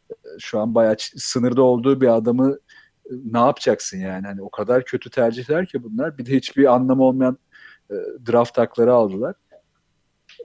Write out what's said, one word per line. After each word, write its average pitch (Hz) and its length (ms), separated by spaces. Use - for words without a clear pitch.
e, - 40
şu - 200
an 110 160
bayağı 113 180
ç-, - 240
sınırda 123 440
olduğu 127 400
bir 131 60
adamı, 120 500
e, - 60
ne 117 80
yapacaksın 120 580
yani? 95 300
Hani 98 140
o 98 80
kadar 123 360
kötü - 240
tercihler 127 560
ki 135 180
bunlar. 131 340
Bir 123 80
de 131 100
hiçbir 131 380
anlamı 131 300
olmayan, 131 340
e, 101 40
draft 117 260
hakları 117 360
aldılar. 113 420